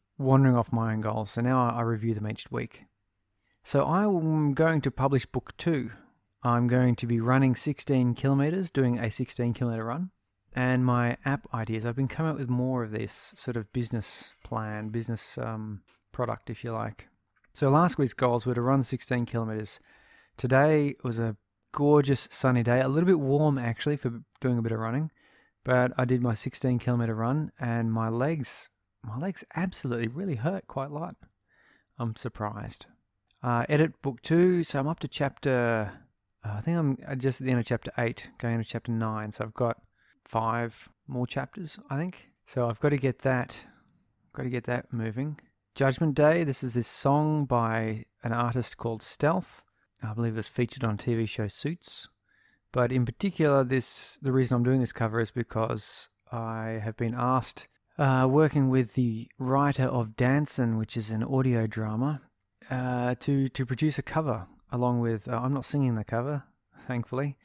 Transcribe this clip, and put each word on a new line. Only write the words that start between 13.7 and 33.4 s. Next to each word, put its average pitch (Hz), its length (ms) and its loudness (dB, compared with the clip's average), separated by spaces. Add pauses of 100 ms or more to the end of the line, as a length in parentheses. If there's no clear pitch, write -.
business 117 600 -4 (100)
plan, 107 460 -8
business, 113 480 -6
um, 110 460 -8 (280)
product, 117 380 -6
if 113 160 -10
you 117 80 -6
like. 110 340 -8 (460)
So 139 160 2
last 160 280 4
week's 139 160 0
goals 120 320 0
were 123 100 0
to 120 60 0
run 131 220 4
sixteen 123 420 -4
kilometers. 110 540 -4 (560)
Today 143 640 4
was 117 160 -2
a 113 200 -2 (340)
gorgeous 143 580 4
sunny 123 340 2
day, 120 180 4
a 131 80 0
little 160 180 2
bit 175 140 6
warm 143 360 4
actually 120 380 -2
for 120 260 -4 (200)
doing 127 160 2
a 117 40 2
bit 113 120 0
of 110 60 -2
running, 123 320 -2 (520)
but 127 340 2
I 131 60 2
did 123 180 2
my 120 120 2
sixteen 123 440 -2
kilometer 117 380 0
run 127 420 -2
and 117 360 -2
my 113 160 0
legs, 131 600 -4 (340)
my 110 140 -10
legs 175 260 -6 (120)
absolutely 127 520 -2
really 156 280 -4
hurt 165 320 -4
quite 139 220 -8
a 147 40 -12
lot. 165 220 -10 (800)
I'm 117 180 -4
surprised. 107 720 -8 (560)